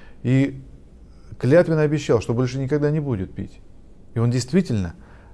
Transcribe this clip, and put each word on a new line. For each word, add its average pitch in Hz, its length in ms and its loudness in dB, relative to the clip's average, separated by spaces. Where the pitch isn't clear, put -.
И 135 400 0
клятвенно 160 440 4
обещал, 143 380 2
что 117 140 -4
больше 123 240 -2
никогда 143 320 -2
не 156 100 -2
будет 117 340 -4
пить. - 260 -12
И - 40 -2
он 117 120 2
действительно 123 640 -2